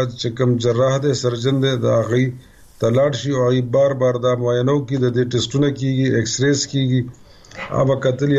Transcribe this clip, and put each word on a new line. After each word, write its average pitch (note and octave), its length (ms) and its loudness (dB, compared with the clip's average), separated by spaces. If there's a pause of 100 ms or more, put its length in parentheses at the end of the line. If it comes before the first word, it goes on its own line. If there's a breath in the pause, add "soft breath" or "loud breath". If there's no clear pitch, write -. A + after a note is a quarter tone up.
چې A#2+ 220 -8 (100)
کوم B2 200 2
جراح B2 400 2
دی، C#3 160 0
سرجن B2+ 500 -2
دی، C3+ 140 0
د A2+ 80 -2
هغې A#2 400 2 (540 loud breath)
ته - 100 0
لاړ C3+ 220 2
شي B2+ 200 -6
او B2+ 200 2
هغې B2+ 100 2
بار C3+ 320 2
بار B2+ 220 0 (100)
دا B2 100 2
معاینه B2 380 0
وکړي، C#3 240 -2
د B2 180 2
دې B2+ 160 2
ټسټونه C3+ 380 0 (100)
کېږي، C3 360 0
ایکس A2+ 260 -2
ریز C#3 260 0
کېږي، C3 340 0 (680 loud breath)
هغه B2+ 120 0
به C3+ 120 2
کتلي، C3+ 420 0